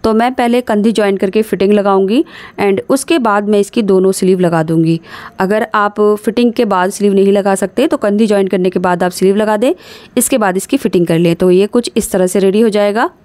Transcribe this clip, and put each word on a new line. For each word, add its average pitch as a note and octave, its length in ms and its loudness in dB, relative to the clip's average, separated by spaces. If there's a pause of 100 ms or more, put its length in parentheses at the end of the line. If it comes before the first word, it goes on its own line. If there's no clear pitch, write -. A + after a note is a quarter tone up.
तो A3 100 0
मैं A#3+ 200 0
पहले A#3+ 260 0
कंधी A3 320 0
ज्वाइन G3 240 0
करके G3+ 260 -2
fitting G3 300 0
लगाऊंगी G3+ 520 2 (360)
and G3 280 0
उसके C#4 300 0
बाद G#3 300 0
मैं G#3 120 2
इसकी G#3 220 -2
दोनों F#3+ 300 2
sleeve F#3 280 0
लगा E3+ 220 0
दूंगी। E3 380 0 (380)
अगर G#3+ 360 -2
आप G#3 260 -2
फिटिंग G#3+ 520 0
के A#3+ 120 0
बाद F#3+ 260 0
sleeve G3+ 220 -2
नहीं G3 200 2
लगा G3 220 2
सकते G#3 320 -2
तो D4+ 100 0
कंधी G#3 300 0
ज्वाइन G3 220 0
करने F#3 220 0
के F#3 80 -4
बाद F3+ 240 0
आप F3+ 80 0
sleeve F#3+ 260 0
लगा G#3+ 200 0
दें, B3 160 0 (440)
इसके B3+ 220 0
बाद F#3 180 0
इसकी A#3 200 -4
fitting F#3 300 0
कर E3 120 0
लें। E3+ 180 2
तो F#3 140 2
ये F#3+ 160 4
कुछ A#3+ 300 -2
इस G#3+ 140 -4
तरह F#3 160 0
से F#3+ 120 -2
रेडी G3 220 2
हो A#3 80 4
जाएगा। G#3 420 0 (140)